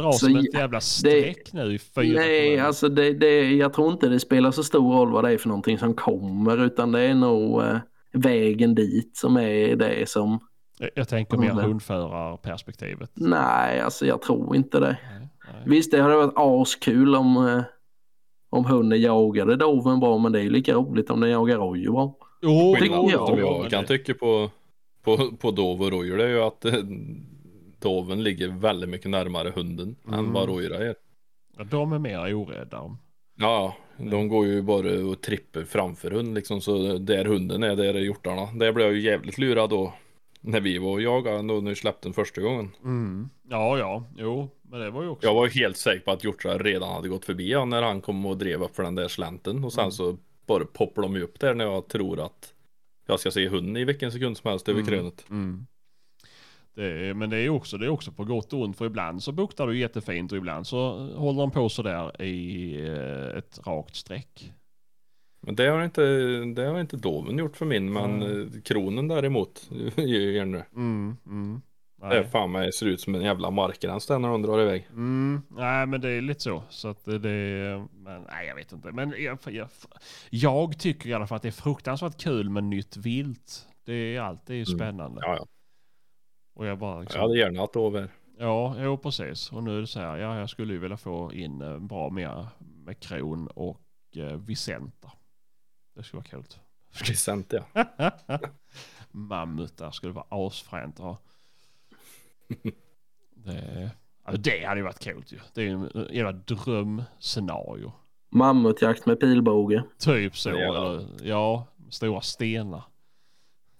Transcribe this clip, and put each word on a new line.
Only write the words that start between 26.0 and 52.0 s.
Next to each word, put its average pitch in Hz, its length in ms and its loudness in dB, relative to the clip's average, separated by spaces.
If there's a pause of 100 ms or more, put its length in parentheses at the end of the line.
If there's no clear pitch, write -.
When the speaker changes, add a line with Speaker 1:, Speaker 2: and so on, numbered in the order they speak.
Speaker 3:
det 113 60 4
är 120 40 2
ju 120 140 2
att, 110 220 -2
eh, 117 100 2 (1040)
doven 95 420 -2
ligger 92 260 -2
väldigt 92 420 -2
mycket 90 200 -8
närmare 90 440 -2
hunden 87 420 -8 (120)
än 113 60 -6
Speaker 1:
Mm. 110 180 -2
Speaker 3:
vad 95 160 0
rådjur 90 240 -4
är. 107 220 -4 (640)
Speaker 1:
Ja, 107 80 -12
de 147 280 -2
är 151 60 -2
mer 101 360 -4
orädda 62 460 -8
om. 78 180 -12 (420)
Speaker 3:
Ja, 107 360 2 (200)
de 107 320 0
går 107 180 4
ju 101 160 2
bara 95 440 2
och 95 140 -4
trippar - 420 -6
framför 90 480 -4
hund, 113 240 -4
liksom, 104 260 -4
så 95 380 0
där 95 260 0
hunden 95 380 0
är, 104 140 0
där 101 180 2
är 101 60 -2
hjortarna. 98 520 -4
Där 113 200 2
blir 113 120 4
jag 104 100 4
ju 107 60 0
jävligt 104 380 0
lurad 117 320 2
då, 95 220 0 (480)
när 110 200 0
vi 95 180 0
var 95 140 -2
och 101 100 -2
jagade, 120 340 0 (120)
då 110 60 0
när 104 160 -2
vi 101 40 -4
släppte - 340 -4
den 95 60 -8
första 98 260 -4
gången. 107 300 -2 (140)
Speaker 1:
Mm. 117 440 -4 (200)
Ja, 120 300 2
ja, 107 260 -4 (120)
jo, 127 340 -6 (120)
men 123 180 -14
det 107 100 -6
var 131 120 -10
ju 175 60 -8
också - 180 -4
Speaker 3:
Jag 107 80 6
var 120 120 6
ju 117 60 0
helt 110 240 0
säker 95 280 0
på - 60 -2
att 95 140 -2
hjortar 95 340 -2
redan 92 340 0
hade 87 160 -6
gått 95 160 -6
förbi 92 300 -4
han 131 160 0
när 120 120 0
han 104 180 -2
kom 98 260 -4
och 95 120 -4
drev 90 240 -4
upp 90 140 -8
för 104 60 -6
den 90 120 -4
där 90 140 -4
slänten. 90 560 -8
Och 120 80 -8
sen 123 120 -2
Speaker 1:
Mm. 95 80 -4
Speaker 3:
så 92 240 -4 (300)
bara 92 180 2
poppar - 380 -4
de 98 140 -2
ju 90 60 -2
upp - 180 -10
där 135 140 2
när 117 100 -4
jag 95 240 -4
tror 95 320 -4